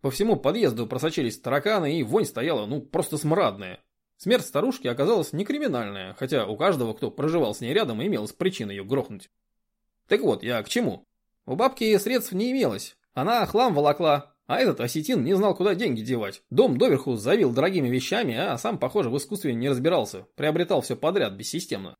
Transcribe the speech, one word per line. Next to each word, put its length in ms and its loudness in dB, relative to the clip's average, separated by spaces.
По 100 -2
всему 240 2
подъезду 540 0
просочились 500 -2
тараканы, 600 0
и 20 0
вонь 220 2
стояла, 420 -2
ну, 140 -4
просто 360 -4
смрадная. 640 0
Смерть 280 0
старушки 440 -2
оказалась 440 0
некриминальная, 840 -4
хотя 320 -2
у 100 -4
каждого, 380 0
кто 180 -6
проживал 420 0
с 60 -12
ней 120 -6
рядом, 300 -2
имелась 300 -2
причина 400 -4
ее 120 -10
грохнуть. 460 -4
Так 140 2
вот, 200 0
я 220 -2
к 40 -16
чему? 380 -2
У 80 -4
бабки 440 2
средств 340 -2
не 180 0
имелось, 460 -2
она 340 0
хлам 260 2
волокла, 640 2
а 100 0
этот 220 2
осетин 420 0
не 120 2
знал, 200 4
куда 220 0
деньги 260 -2
девать. 480 -4
Дом 260 6
доверху 380 4
завил 380 2
дорогими 360 2
вещами, 460 0
а 240 -2
сам, 220 -4
похоже, 300 0
в 60 -2
искусстве 380 -2
не 140 0
разбирался, 680 0
приобретал 460 0
все 160 -4
подряд 380 0
бессистемно. 640 -8